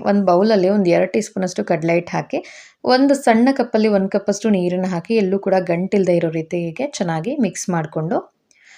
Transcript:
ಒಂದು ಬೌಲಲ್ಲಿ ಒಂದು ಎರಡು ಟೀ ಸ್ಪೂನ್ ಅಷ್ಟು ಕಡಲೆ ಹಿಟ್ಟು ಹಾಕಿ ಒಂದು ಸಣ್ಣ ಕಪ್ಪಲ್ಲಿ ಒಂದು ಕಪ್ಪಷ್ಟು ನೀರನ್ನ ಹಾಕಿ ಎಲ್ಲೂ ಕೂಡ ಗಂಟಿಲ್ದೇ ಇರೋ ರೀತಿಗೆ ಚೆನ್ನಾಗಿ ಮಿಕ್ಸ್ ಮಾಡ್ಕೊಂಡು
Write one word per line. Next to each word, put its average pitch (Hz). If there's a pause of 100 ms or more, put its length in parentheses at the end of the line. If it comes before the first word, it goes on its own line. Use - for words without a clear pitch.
(100)
ಒಂದು 202
ಬೌಲಲ್ಲಿ 185
ಒಂದು 202
ಎರಡು 180
ಟೀ 226
ಸ್ಪೂನ್ -
ಅಷ್ಟು 185
ಕಡಲೆ 165
ಹಿಟ್ಟು 175
ಹಾಕಿ 160 (540)
ಒಂದು 269 (100)
ಸಣ್ಣ 233 (100)
ಕಪ್ಪಲ್ಲಿ 220
ಒಂದು 190
ಕಪ್ಪಷ್ಟು 208
ನೀರನ್ನ 180
ಹಾಕಿ 175
ಎಲ್ಲೂ 190
ಕೂಡ 190 (160)
ಗಂಟಿಲ್ದೇ 180
ಇರೋ 165
ರೀತಿಗೆ 165 (120)
ಚೆನ್ನಾಗಿ 170 (120)
ಮಿಕ್ಸ್ -
ಮಾಡ್ಕೊಂಡು 165 (600)